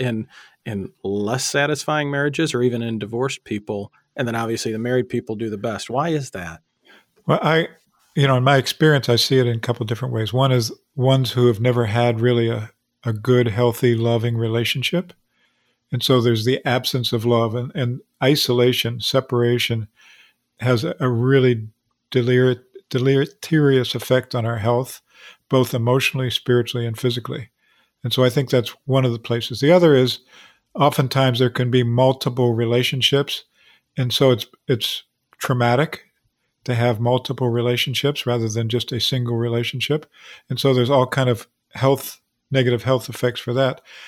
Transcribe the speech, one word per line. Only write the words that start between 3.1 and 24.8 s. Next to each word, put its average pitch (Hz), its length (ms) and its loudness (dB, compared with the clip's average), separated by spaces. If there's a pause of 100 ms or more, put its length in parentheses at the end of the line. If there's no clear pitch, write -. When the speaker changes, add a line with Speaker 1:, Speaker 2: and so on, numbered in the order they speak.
Speaker 1:
people? 104 480 -8 (240)
And 131 100 -4
then 113 80 -4
obviously 113 380 -4
the 110 60 -6
married 123 300 -2
people 113 260 -6
do 107 160 -6
the 104 80 -8
best. 104 320 -8
Why 143 200 -2
is 143 200 -4
that? 87 320 -14 (640)
Speaker 2:
Well, 147 160 0
I, 160 260 2 (460)
you 143 120 2
know, 135 100 4
in 123 80 2
my 139 120 6
experience, 143 520 2
I 120 80 4
see 131 220 2
it 127 80 4
in 117 100 0
a 113 40 -8
couple 120 220 -4
of 107 60 -6
different 120 260 -6
ways. 110 180 -4
One 131 200 2
is 120 200 0 (220)
ones 131 380 2
who 123 160 4
have 107 120 2
never 120 260 2
had 117 340 0
really 120 280 2
a, 110 220 -6 (340)
a 117 80 -2
good, 120 360 2
healthy, 120 460 2
loving 117 440 0
relationship. 117 720 -2 (800)
And 120 120 -4
so 131 180 4
there's 113 260 0
the 131 200 -2
absence 123 460 -2
of 113 140 -2
love, 117 280 2
and, 123 200 -8
and 127 260 -4 (220)
isolation, 123 800 2
separation 120 880 -2 (720)
has 123 240 0
a, 170 160 -4
a 135 80 0
really 123 580 2 (460)
delir-, 127 500 2 (260)
deleterious 135 1040 0
effect 127 400 -2
on 117 120 -2
our 117 120 -4
health, 120 420 -2 (480)